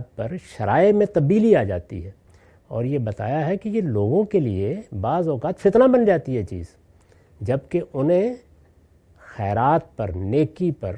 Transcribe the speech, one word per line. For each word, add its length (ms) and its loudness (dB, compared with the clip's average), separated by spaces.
پر 160 -6
شرائع 340 4
میں 220 2
تبدیلی 420 4
آ 80 4
جاتی 420 -6
ہے، 60 -16
اور 160 -6
یہ 140 -2
بتایا 500 -4
ہے 100 -2
کہ 120 -10
یہ 120 -2
لوگوں 420 0
کے 160 0
لیے 420 -2
بعض 260 -2
اوقات 320 -4
فتنہ 240 4
بن 220 4
جاتی 320 0
ہے 60 -2
چیز، 220 -10
جبکہ 400 -4
انہیں 400 0
خیرات 800 -2
پر، 180 -4
نیکی 560 -2
پر، 260 -8